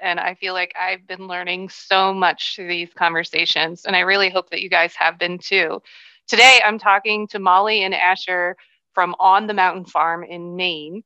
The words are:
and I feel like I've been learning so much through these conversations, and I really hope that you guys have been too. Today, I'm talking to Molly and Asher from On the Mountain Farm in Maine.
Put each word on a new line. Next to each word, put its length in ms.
and 180
I 140
feel 220
like 240
I've 260
been 220
learning 420
so 460
much 400
through 140
these 260
conversations, 920
and 100
I 40
really 320
hope 180
that 140
you 60
guys 260
have 240
been 180
too. 460
Today, 380
I'm 140
talking 480
to 120
Molly 440
and 100
Asher 640
from 240
On 260
the 80
Mountain 320
Farm 380
in 320
Maine. 500